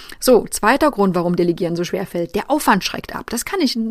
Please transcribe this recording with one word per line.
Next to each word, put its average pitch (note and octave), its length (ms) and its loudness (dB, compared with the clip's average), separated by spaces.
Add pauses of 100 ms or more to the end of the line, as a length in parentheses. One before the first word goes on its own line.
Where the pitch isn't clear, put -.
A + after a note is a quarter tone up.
(200)
So, - 300 4
zweiter B3+ 400 2
Grund, G3 240 2
warum F3 220 0
Delegieren E3+ 400 0
so F3 80 -2
schwer F#3 240 -4
fällt, E3+ 260 -6
der G#3 160 -4
Aufwand C4 340 2
schreckt - 320 -8
ab. - 140 -12
Das A#3+ 160 -6
kann G4 160 -4
ich B3+ 160 0 (120)